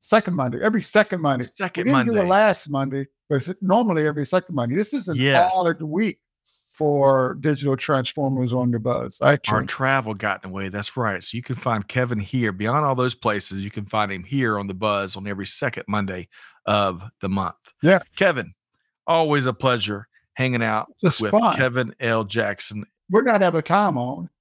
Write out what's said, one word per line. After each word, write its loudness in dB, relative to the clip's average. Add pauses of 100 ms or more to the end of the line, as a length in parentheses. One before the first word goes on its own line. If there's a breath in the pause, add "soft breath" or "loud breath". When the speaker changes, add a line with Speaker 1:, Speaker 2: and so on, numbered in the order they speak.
Speaker 1:
Second 2
Monday, -2
every 2
second 2
Monday. 0
Speaker 2:
Second -4
Speaker 1:
We 4
didn't 4
do 0
it 2
Speaker 2:
Monday. 2
Speaker 1:
last 4
Monday, -2 (220)
but 2
it's -2 (100)
normally 2
every -2
second 0
Monday. 0
This -2
is -4
an -2
Speaker 2:
Yes. 4
Speaker 1:
odd 0
week -2 (520)
for 2
Digital 0
Transformers -2
on 2
the 0
Buzz, -4
Speaker 2:
Our 6
Speaker 1:
actually. 0
Speaker 2:
travel 0
got -4
in -10
the -12
way. -6
That's -6
right. -2
So -8
you -8
can -8
find -2
Kevin -2
here. -2
Beyond -2
all 2
those 0
places, -2
you -8
can -10
find -2
him -10
here 0
on -6
the -6
Buzz -2
on -12
every -6
second -4
Monday -4 (380 soft breath)
of 2 (180)
the -4
month. -6 (100)
Speaker 1:
Yeah. 6 (160)
Speaker 2:
Kevin, 0 (540)
always 2
a -2
pleasure -2 (280)
hanging -2
out -2 (100)
Speaker 1:
It's 2
Speaker 2:
with 0
Speaker 1:
fun. 2
Speaker 2:
Kevin -2
L. 0
Jackson. -6 (260)
Speaker 1:
We're 4
not 2
out 2
of -2
time, 2
on. -6 (120)